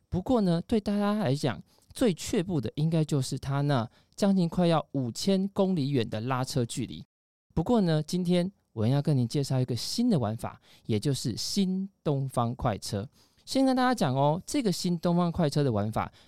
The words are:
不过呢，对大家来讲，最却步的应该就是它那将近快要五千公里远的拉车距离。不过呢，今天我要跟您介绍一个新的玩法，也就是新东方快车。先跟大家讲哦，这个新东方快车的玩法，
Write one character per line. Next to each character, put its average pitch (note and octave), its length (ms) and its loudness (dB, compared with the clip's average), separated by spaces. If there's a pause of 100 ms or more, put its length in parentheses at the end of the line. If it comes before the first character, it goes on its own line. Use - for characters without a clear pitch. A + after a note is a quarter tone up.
不 F3 120 -2
过 A#3+ 200 2
呢， F3 240 2
对 A3+ 140 0
大 G#3 180 -2
家 G3+ 180 0
来 F#3+ 200 0
讲， C3+ 260 -4 (320)
最 A3 200 2
却 - 280 -2
步 F3 180 -2
的 A2 160 -4
应 D#3 140 0
该 D#3+ 140 2
就 D3 180 0
是 C3 160 -4
它 C3+ 240 -4
那 C#3 280 0 (260)
将 G3 200 2
近 F3+ 140 2
快 F3+ 180 2
要 E3 240 2
五 B2+ 200 -2
千 F#3+ 380 0
公 F#3+ 260 2
里 C#3+ 140 0
远 B2+ 200 2
的 G#2+ 120 -4
拉 B2+ 220 -2
车 B2+ 220 0
距 A#2+ 200 -6
离。 E2 200 -14 (480)
不 E3 100 0
过 A#3+ 180 2
呢， D#3+ 220 2
今 F3+ 200 -2
天 F3 280 2 (220)
我 G#2+ 140 0
要 C#3 140 2
跟 D3 140 0
您 B2 120 2
介 C#3+ 160 -2
绍 C3 160 0
一 B2+ 60 2
个 B2+ 100 -4
新 A#3 340 -2
的 F#3 100 4
玩 A2 160 -2
法， - 240 -10 (260)
也 G#2+ 140 0
就 C#3+ 140 0
是 B2+ 240 -4
新 F#3+ 520 -2 (140)
东 C#3 240 0
方 A#2+ 280 -2
快 A#2 220 -2
车。 G2+ 300 -6 (380)
先 C4 180 0
跟 C4 120 4
大 B3+ 80 2
家 B3+ 100 2
讲 C#3 220 0
哦， D3 280 2
这 D4 200 -2
个 G#3 80 2
新 F3 260 -2
东 F3 180 0
方 F3 160 2
快 D#3+ 160 0
车 D3 160 0
的 C3+ 80 2
玩 G#2+ 200 0
法， G#2+ 200 -4 (160)